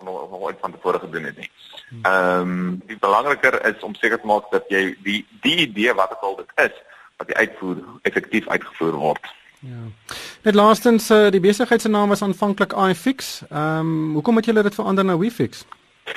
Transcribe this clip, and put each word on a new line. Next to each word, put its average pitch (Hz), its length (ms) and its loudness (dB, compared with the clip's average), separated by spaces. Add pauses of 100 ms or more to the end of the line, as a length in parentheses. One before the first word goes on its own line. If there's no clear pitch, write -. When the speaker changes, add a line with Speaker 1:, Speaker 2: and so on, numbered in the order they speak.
Speaker 1:
nog, 90 260 -10
nog 95 100 -12
ooit 92 200 -6
van 95 120 -8
tevore 90 260 -2
gedoen 82 260 -8
het 73 120 -10
nie. - 140 -16 (380)
Speaker 2:
Hmm. 117 160 -16
Speaker 1:
Ehm, 90 720 2 (100)
die 110 120 -14
belangriker 123 680 2
is 107 160 -2
om 101 120 -10
seker 113 260 -2
te - 60 -10
maak 104 240 0
dat 95 180 0
jy 95 340 0
die, 104 240 -6 (140)
die 156 160 0
idee, 117 380 0
wat 95 160 0
ook 113 100 -12
al 98 160 -4
dit 90 200 -16
is, 135 200 0 (400)
wat - 120 -10
jy - 60 -6
uitvoer, 95 420 -2 (260)
effektief - 460 -2
uitgevoer 82 440 -4
word. 73 400 -4 (260)
Speaker 2:
Ja. 117 560 -16 (280)
Net 214 120 2
laastens, 214 560 6
eh, 214 200 8
die 190 100 4
besigheid 220 400 2
se - 80 -2
naam 208 200 2
was 202 140 0
aanvanklik 196 500 0
iFix. 190 760 -2
Ehm, 156 640 -2
hoekom 151 240 2
het 220 80 2
julle 220 180 2
dit 202 120 0
verander 196 300 0
na 180 140 2
WeFix? 180 460 -2 (520)